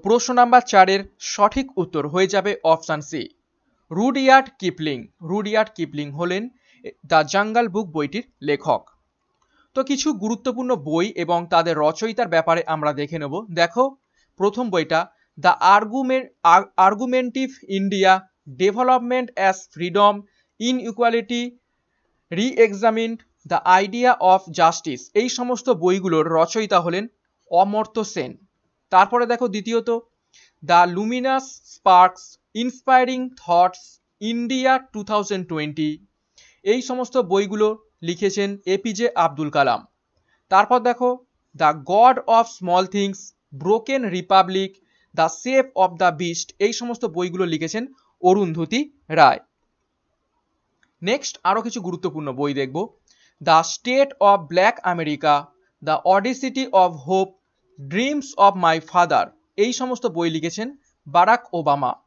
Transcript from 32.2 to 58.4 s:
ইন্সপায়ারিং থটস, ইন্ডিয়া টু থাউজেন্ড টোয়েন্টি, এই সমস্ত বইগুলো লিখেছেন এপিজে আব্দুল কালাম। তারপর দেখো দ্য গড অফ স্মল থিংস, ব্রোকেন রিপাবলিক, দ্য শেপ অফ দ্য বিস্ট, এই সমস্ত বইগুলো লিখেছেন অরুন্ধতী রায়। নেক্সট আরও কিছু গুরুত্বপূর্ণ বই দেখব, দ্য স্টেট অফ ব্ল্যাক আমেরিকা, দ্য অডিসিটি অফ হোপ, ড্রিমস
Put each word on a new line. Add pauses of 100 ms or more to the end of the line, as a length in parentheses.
ইন্সপায়ারিং (220)
থটস, (480)
ইন্ডিয়া (200)
টু (100)
থাউজেন্ড
টোয়েন্টি, (840)
এই
সমস্ত (160)
বইগুলো (400)
লিখেছেন (260)
এপিজে (180)
আব্দুল
কালাম। (720)
তারপর (100)
দেখো (520)
দ্য (220)
গড (220)
অফ (120)
স্মল (120)
থিংস, (420)
ব্রোকেন (140)
রিপাবলিক, (460)
দ্য (140)
শেপ (180)
অফ (120)
দ্য (120)
বিস্ট, (180)
এই
সমস্ত (120)
বইগুলো
লিখেছেন (460)
অরুন্ধতী (380)
রায়। (1700)
নেক্সট (160)
আরও
কিছু
গুরুত্বপূর্ণ (120)
বই
দেখব, (680)
দ্য (140)
স্টেট (200)
অফ (140)
ব্ল্যাক (180)
আমেরিকা, (540)
দ্য (200)
অডিসিটি (180)
অফ (140)
হোপ, (640)
ড্রিমস (180)